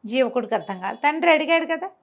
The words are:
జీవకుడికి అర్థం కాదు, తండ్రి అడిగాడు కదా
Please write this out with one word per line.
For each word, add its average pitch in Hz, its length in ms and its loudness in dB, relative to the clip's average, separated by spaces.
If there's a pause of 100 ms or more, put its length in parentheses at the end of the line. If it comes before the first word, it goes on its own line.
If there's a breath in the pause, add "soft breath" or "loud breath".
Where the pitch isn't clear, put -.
జీవకుడికి 240 540 0
అర్థం 185 220 -8
కాదు, 208 240 -8
తండ్రి 320 260 2
అడిగాడు 330 420 2
కదా 370 180 -6 (120)